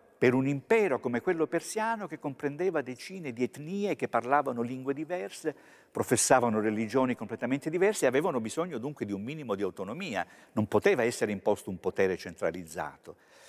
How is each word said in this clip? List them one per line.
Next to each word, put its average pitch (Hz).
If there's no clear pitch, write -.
per 123
un 131
impero 143
come 120
quello 165
persiano, 214
che 156
comprendeva 147
decine 135
di 117
etnie 170
che -
parlavano 123
lingue 131
diverse, 160
professavano 117
religioni 110
completamente 120
diverse 185
e 135
avevano 139
bisogno 151
dunque 131
di 101
un 98
minimo 131
di 98
autonomia. 101
Non 107
poteva 104
essere 117
imposto 101
un 92
potere 92
centralizzato. 80